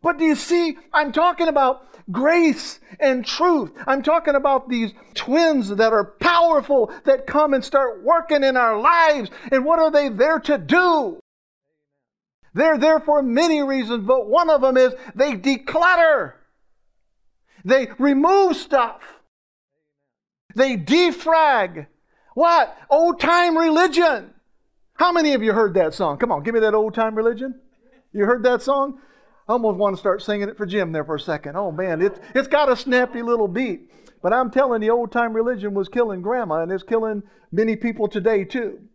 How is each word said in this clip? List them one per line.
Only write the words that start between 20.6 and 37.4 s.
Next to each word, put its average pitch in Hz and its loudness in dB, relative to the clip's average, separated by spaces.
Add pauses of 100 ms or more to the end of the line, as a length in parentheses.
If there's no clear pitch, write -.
defrag. 262 0 (460)
What? 330 2 (100)
Old-time 339 2
religion. 320 0 (600)
How 349 2
many 311 0
of 226 -2
you 220 0
heard 208 0
that 165 0
song? 156 -4
Come 240 -2
on, 143 -4
give 226 -4
me 226 2
that 214 0
old-time 220 -2
religion. 233 -4 (520)
You 202 0
heard 233 0
that 247 2
song? 269 -2 (480)
I 214 -2
almost 220 -2
want 196 0
to 180 -12
start 202 -2
singing 208 -4
it - -14
for 208 -8
Jim 175 -4
there 151 -6
for 156 -6
a 139 -8
second. 147 -8
Oh, 196 -4
man, 165 -4
it, 196 -2 (140)
it's 262 -2
got 294 2
a 247 2
snappy 247 -2
little 233 0
beat. 240 -6 (320)
But 180 0
I'm 247 0
telling 254 0
you, 220 0
old-time 233 -2
religion 220 -4
was 196 -4
killing 214 -4
Grandma, 190 -2
and 170 -4
it's 190 -6
killing 220 -4 (280)